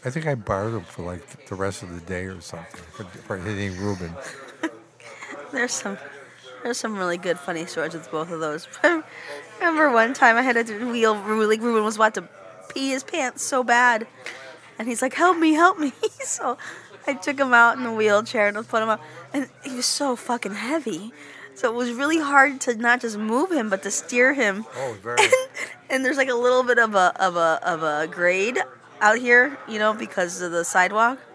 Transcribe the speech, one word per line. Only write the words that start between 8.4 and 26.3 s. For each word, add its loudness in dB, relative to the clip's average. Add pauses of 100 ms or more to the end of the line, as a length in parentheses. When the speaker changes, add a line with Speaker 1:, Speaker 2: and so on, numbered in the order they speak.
Speaker 2:
<laughs> -4
I 4 (580)
remember 2
one 4
time 6
I 2
had 0
to -6
wheel 2
Ru-, 0
like, 2
Ruben 2
was -2
about 4
to -8 (440)
pee -4
his -4
pants -6
so -2
bad. 4 (680)
And -8
he's -4
like, -2
"Help 4
me, 4
help 4
me." 0
<laughs> -8 (220)
So -4 (500)
I -2
took -6
him 4
out 8
in -6
a -4
wheelchair 2
and -4
put 0
him 0
up. 0 (320)
And -4 (160)
he -10
was -4
so 0
fucking -6
heavy. -6 (440)
So -2
it -2
was -2
really 0
hard 4
to -2
not 2
just -6
move 0
him, 0
but -2
to -6
steer 2
him. 0 (120)
Speaker 1:
Oh, -6
very. -4
Speaker 2:
<laughs> 4 (640)
And, -2
and -2
there's, 0
like, 0
a -2